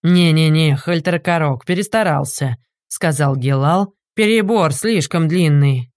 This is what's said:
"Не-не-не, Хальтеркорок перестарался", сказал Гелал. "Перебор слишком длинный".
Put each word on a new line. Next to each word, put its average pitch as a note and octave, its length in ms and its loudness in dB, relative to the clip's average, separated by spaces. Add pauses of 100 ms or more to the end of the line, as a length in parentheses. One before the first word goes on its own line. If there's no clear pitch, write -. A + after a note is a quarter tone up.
"Не-не-не, D#3+ 720 2
Хальтеркорок E3 880 -2
перестарался", D#3+ 880 -2 (320)
сказал C#3+ 480 -2
Гелал. C#3 580 0 (200)
"Перебор G#3 580 2
слишком F3 560 -2
длинный". C#3+ 680 2